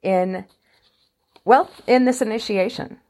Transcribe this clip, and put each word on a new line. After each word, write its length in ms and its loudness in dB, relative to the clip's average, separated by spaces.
in, 440 -2
well, 260 4
in 200 4
this 160 0
initiation. 760 -4